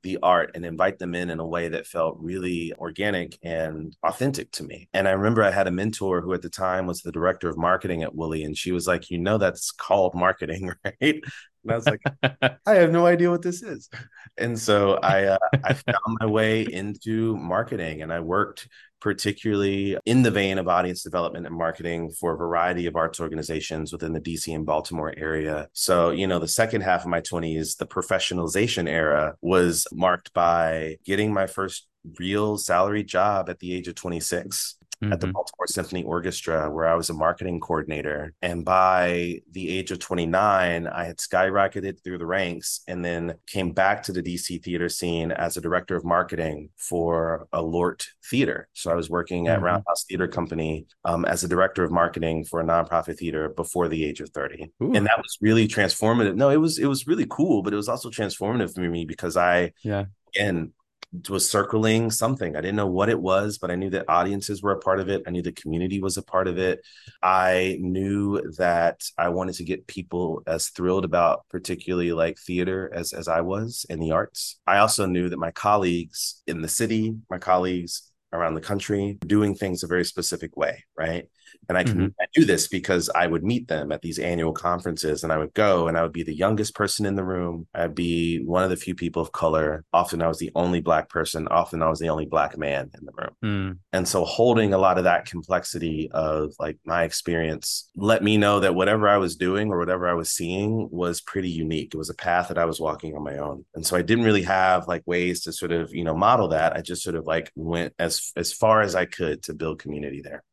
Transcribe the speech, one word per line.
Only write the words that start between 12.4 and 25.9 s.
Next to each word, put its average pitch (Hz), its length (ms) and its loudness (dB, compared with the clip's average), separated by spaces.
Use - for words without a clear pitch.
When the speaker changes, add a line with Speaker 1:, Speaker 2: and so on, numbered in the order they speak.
Speaker 1:
"I 214 80 8
have 170 180 8
no 170 140 6
idea 175 240 6
what 170 120 0
this 175 200 -4
is." 147 280 -12
And 117 200 -2
so 101 460 4
I, 98 220 4
uh, 95 140 4
I 95 80 2
Speaker 2:
<laughs> - 20 4
Speaker 1:
found 113 460 -2
my 113 60 0
way 110 360 4
into 110 760 -2
marketing, 85 640 -2
and 80 100 -6
I 85 80 -2
worked 90 480 -2
particularly 101 960 0
in 123 160 6
the 117 80 6
vein 95 280 2
of 90 100 -2
audience 90 340 2
development 85 440 -4
and 82 100 -10
marketing 82 540 -4
for 82 240 -4
a - 20 -4
variety 85 500 0
of 78 80 -4
arts 82 260 0
organizations 80 720 -6
within 80 200 -6
the 78 80 -2
D 82 160 -6
C 82 160 -6
and 78 140 -4
Baltimore 78 500 -2
area. 78 560 -4
So, 87 380 4